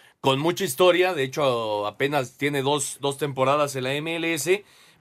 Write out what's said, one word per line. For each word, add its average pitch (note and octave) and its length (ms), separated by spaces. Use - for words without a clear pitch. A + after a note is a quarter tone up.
con C3+ 200
mucha F3+ 260
historia, F3+ 480
de C#3+ 100
hecho, A#2 640
apenas C3+ 500
tiene C#3+ 260
dos, C#3+ 360
dos C#3 180
temporadas C#3 600
en B2+ 80
la C3 80
M D#3 200
L E3 200
S, E3 320